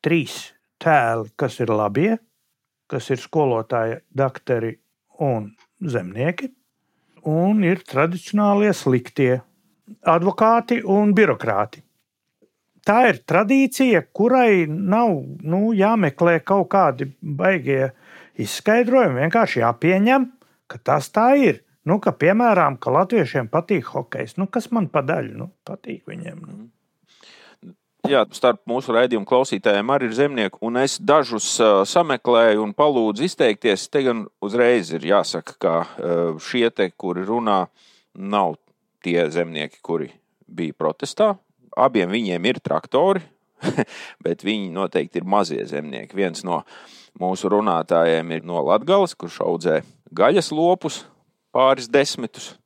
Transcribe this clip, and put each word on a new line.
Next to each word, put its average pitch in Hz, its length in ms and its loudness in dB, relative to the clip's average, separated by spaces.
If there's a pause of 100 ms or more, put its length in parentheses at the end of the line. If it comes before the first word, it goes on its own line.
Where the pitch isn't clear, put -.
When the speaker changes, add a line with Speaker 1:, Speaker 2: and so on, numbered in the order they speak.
Speaker 1:
trīs 156 480 -2 (280)
tēli, 117 560 2
kas 139 240 -4
ir 117 80 0
labie, 110 480 0 (720)
kas 139 200 -8
ir 131 60 0
skolotāji, 120 840 -2 (140)
dakteri 127 600 -2 (400)
un 113 380 -4 (280)
zemnieki, 131 720 -6 (720)
un 180 400 0
ir 180 120 2
tradicionālie 202 960 0
sliktie 127 680 0 (680)
advokāti 220 760 2
un 208 300 2
birokrāti. 113 680 0 (1040)
Tā 208 200 4
ir 160 160 0
tradīcija, 240 880 2
kurai 220 560 2
nav, 196 500 0 (220)
nu, 196 340 0
jāmeklē 190 680 2
kaut 196 300 0
kādi 139 480 0
baigie 139 720 -2 (420)
izskaidrojumi. 214 880 2
Vienkārši 165 400 2
jāpieņem, 196 680 2 (400)
ka 120 100 -14
tas 139 300 -2
tā 233 260 4
ir. 262 260 2 (180)
Nu, 180 180 0
ka, 202 160 0
piemēram, 180 640 2
ka 127 160 -4
latviešiem 156 560 0
patīk 165 400 -2
hokejs. - 480 -8
Nu, 190 80 -2
kas 233 240 -6
man 220 160 0
pa 143 160 -2
daļu? 127 320 -4
Nu, 110 140 -12 (160)
patīk - 420 -14
viņiem, - 320 -14
nu. 101 300 -20 (1400)
Speaker 2:
Jā, 127 200 4 (100)
starp 120 320 0
mūsu 123 240 -4
raidījumu 113 360 2
klausītājiem 113 680 0
arī 127 140 0
ir 110 80 -6
zemnieki, 127 500 -2
un 120 140 -2
es 135 180 0
dažus, 127 480 2 (160)
ā, 101 240 6
sameklēju 117 760 2
un 104 100 -6
palūdzu 120 540 0
izteikties. 110 560 0 (100)
Te 139 80 2
gan 117 220 -2 (180)
uzreiz 110 480 0
ir 80 160 -6
jāsaka, 90 480 -2
ka, 85 240 -2
ā, 85 380 -4 (260)
šie 120 320 0
te, 95 160 -2
kuri 90 320 -6
runā, 107 380 0 (560)
nav 98 400 -2 (480)
tie 87 260 0
zemnieki, 82 560 -6
kuri 78 240 -4 (400)
bija 78 240 -8
protestā. - 540 -2 (500)
Abiem 107 320 2
viņiem 98 400 -2
ir 131 80 -4
traktori, 165 640 -2 (400)
<laughs> - 600 -6
bet 85 180 -4
viņi 98 320 -4
noteikti 90 480 -4
ir 92 60 -10
mazie 82 420 0
zemnieki. 73 480 -10
Viens 92 240 -4
no 87 220 -4 (580)
mūsu 92 320 -2
runātājiem 82 800 0
ir 82 160 -10
no 85 160 -4
Latgales, 156 480 0
kurš - 320 -16
audzē 85 320 0 (320)
gaļas 131 400 2
lopus, 165 540 -2 (500)
pāris 131 320 2
desmitus. - 800 -2